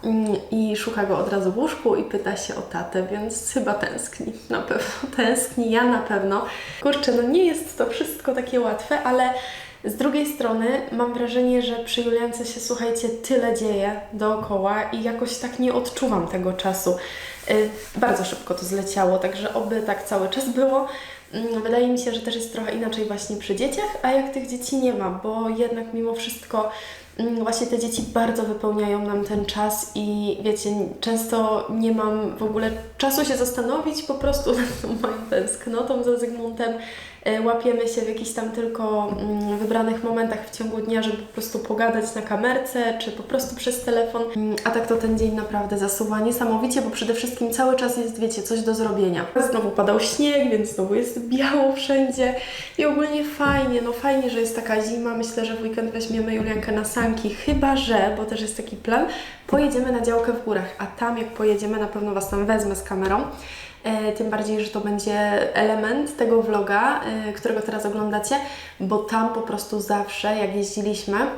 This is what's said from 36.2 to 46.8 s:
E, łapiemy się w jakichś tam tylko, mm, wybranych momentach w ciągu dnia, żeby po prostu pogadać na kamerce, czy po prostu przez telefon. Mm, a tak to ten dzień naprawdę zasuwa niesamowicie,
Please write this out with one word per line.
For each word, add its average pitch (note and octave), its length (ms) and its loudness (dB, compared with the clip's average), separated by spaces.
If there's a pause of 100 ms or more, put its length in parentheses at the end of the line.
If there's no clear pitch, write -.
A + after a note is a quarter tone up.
E, A3 160 2
łapiemy A#3 480 2
się A#3+ 120 0
w A3 80 -2
jakichś - 220 -4
tam A3 200 -4
tylko, A3 680 -2
mm, G#3 400 -2
wybranych A3+ 460 0
momentach A3+ 420 0
w - 120 -14
ciągu A3 220 -4
dnia, A3 220 0
żeby G#3+ 140 0
po - 160 -10
prostu A3 260 -6
pogadać A3 560 0
na G#3+ 80 -4
kamerce, A#3 760 0
czy G#3 140 -6
po - 100 -10
prostu - 340 -2
przez - 280 -2
telefon. A#3 380 2 (140)
Mm, G#3+ 280 0
a A3+ 60 2
tak A3+ 160 0
to A3+ 100 4
ten A3 220 2
dzień A3 160 4
naprawdę G#3 440 -2
zasuwa G#3 420 0
niesamowicie, A#3+ 600 2